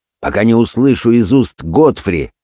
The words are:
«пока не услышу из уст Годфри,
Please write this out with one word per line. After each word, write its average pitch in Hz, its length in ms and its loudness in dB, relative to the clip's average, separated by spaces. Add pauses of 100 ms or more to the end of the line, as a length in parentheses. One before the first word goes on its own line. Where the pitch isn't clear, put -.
(200)
«пока 101 240 -2
не 113 100 2
услышу 117 580 0
из 117 220 2
уст 131 300 0
Годфри, 87 680 -2 (120)